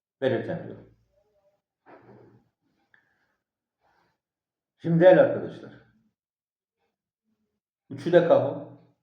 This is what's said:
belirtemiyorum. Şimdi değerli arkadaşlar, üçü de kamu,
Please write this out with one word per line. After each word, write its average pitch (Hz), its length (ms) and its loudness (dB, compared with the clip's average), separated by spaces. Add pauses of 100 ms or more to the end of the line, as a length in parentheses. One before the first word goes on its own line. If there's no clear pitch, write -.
(220)
belirtemiyorum. 107 720 -8 (3750)
Şimdi 165 220 -2
değerli 175 220 6
arkadaşlar, 98 500 -6 (2250)
üçü 135 220 -10
de 175 160 4
kamu, - 540 -2 (220)